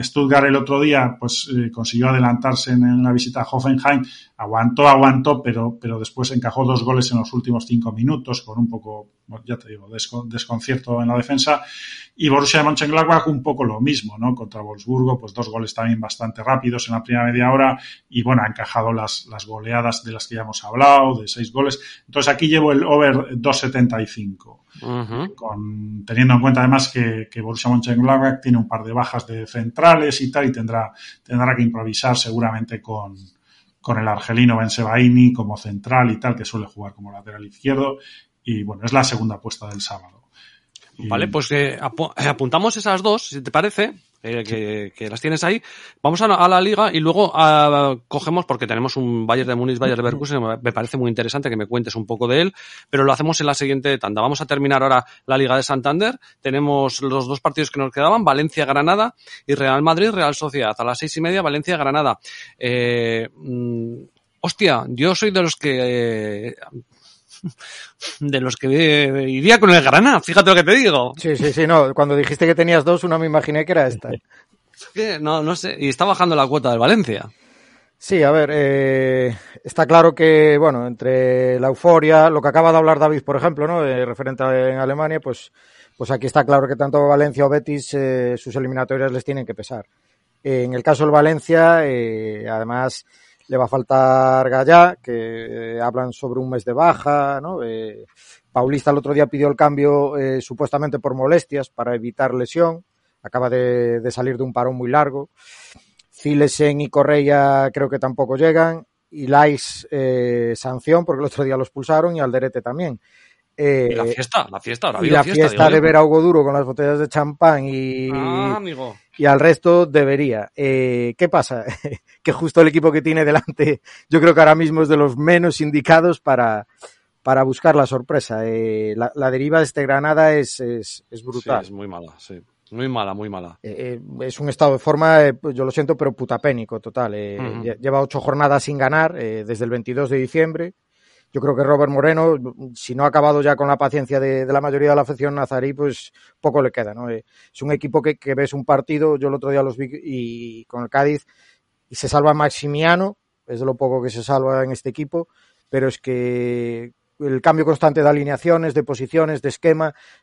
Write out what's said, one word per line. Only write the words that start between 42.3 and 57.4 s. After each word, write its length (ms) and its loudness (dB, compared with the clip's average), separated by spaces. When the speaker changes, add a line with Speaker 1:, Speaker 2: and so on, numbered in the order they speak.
Speaker 2:
esas 260 -2
dos, 260 0
si 120 -12
te 100 -12
parece, 440 0
eh, 220 -8
que, 500 -8
que 140 -12
las 120 -12
tienes 240 -4
ahí. 180 -2
Vamos 200 0
a, 40 2
a 220 4
la 120 4
Liga 320 0
y 80 -2
luego, 340 2
ah, 600 4
cogemos, 380 -4
porque 200 -4
tenemos 300 -4
un 300 -4
Bayern 220 0
de 60 -2
Múnich, 240 -2
Bayern 200 0
Leverkusen, 440 -4
me, 160 -4
me 140 -2
parece 240 -6
muy 120 -2
interesante 420 -4
que 60 -4
me 100 -6
cuentes 300 -6
un 100 -6
poco 220 -4
de 140 2
él, 100 -2
pero 140 2
lo 80 4
hacemos 280 -2
en 60 -2
la 80 0
siguiente 440 -2
tanda. 240 -4
Vamos 180 -2
a 60 -8
terminar 360 0
ahora 220 2
la 120 0
Liga 180 2
de 60 0
Santander. 560 -2
Tenemos 640 -2
los 240 -4
dos 140 -8